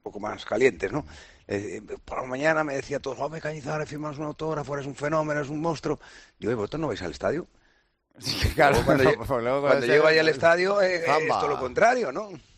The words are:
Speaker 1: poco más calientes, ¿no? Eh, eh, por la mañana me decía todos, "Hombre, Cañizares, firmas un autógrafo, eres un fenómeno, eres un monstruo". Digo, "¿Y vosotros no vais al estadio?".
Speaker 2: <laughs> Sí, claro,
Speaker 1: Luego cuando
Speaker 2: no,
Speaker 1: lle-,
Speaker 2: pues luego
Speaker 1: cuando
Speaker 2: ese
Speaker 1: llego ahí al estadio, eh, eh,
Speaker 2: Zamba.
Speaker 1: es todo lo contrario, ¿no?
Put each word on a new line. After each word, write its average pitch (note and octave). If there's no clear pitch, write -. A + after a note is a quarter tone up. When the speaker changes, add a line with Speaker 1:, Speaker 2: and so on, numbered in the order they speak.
Speaker 1:
poco G#2
más G#2
calientes, G#2+
¿no? G#2
Eh, G2+
eh, G2
por -
la B2+
mañana D3+
me C#3+
decía C#3
todos, B2
"Hombre, D3+
Cañizares, D#3
firmas D3+
un D3+
autógrafo, D3+
eres C#3
un C#3
fenómeno, D3+
eres C#3
un D3+
monstruo". D#3
Digo, G2+
"¿Y B2+
vosotros A2+
no D#3
vais F#2+
al E2
estadio?". B2
Speaker 2:
<laughs> -
Sí, -
claro, D3
Speaker 1:
Luego B2+
cuando C#3
Speaker 2:
no, C3
Speaker 1:
lle-, -
Speaker 2:
pues A2+
luego C3
Speaker 1:
cuando C#3
Speaker 2:
ese -
Speaker 1:
llego D#3
ahí D#3
al D#3+
estadio, F3
eh, F#3
eh, E3
Speaker 2:
Zamba. D#3
Speaker 1:
es G2+
todo C#3+
lo C#3
contrario, E3+
¿no? G3